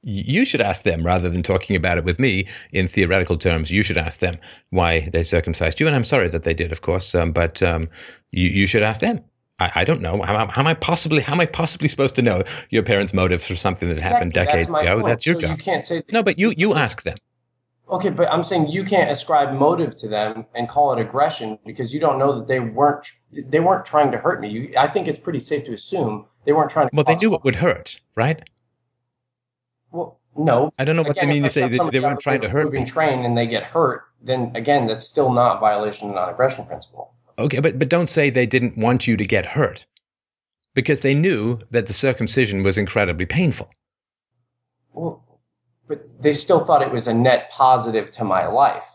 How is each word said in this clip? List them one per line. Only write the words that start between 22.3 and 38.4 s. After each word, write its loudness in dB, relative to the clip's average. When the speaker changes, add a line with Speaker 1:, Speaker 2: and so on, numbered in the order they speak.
Speaker 2:
that -10
they 0
weren't, 0
they -2
weren't 2
trying 4
to -4
hurt -2
me. -8
You, -8
I 6
think -2
it's -4
pretty -6
safe -6
to -10
assume -6
they 2
weren't 2
trying 2
to -6
Speaker 1:
Well, 4
they 4
Speaker 2:
cause 0
Speaker 1:
knew 4
it 2
Speaker 2:
harm. -4
Speaker 1:
would 2
hurt, -2
right? 0
Speaker 2:
Well, -10
no. 2
Speaker 1:
I 0
don't 2
know 2
what -2
Speaker 2:
Again, 0
Speaker 1:
they 2
mean 0
Speaker 2:
if 0
Speaker 1:
to 2
Speaker 2:
I 2
Speaker 1:
say -
Speaker 2:
shove -2
Speaker 1:
that 0
they 0
Speaker 2:
somebody 0
Speaker 1:
weren't 0
Speaker 2:
on -4
a -10
Speaker 1:
trying 0
to -4
hurt 0
Speaker 2:
moving -4
Speaker 1:
me. -10
Speaker 2:
train 0
and 0
they 2
get -4
hurt, -2
then -4
again, 0
that's -6
still 0
not 2
a -10
violation -2
of -8
the -2
non-aggression -2
principle. -16
Speaker 1:
Okay, -2
but, 0
but 0
don't 2
say 2
they 2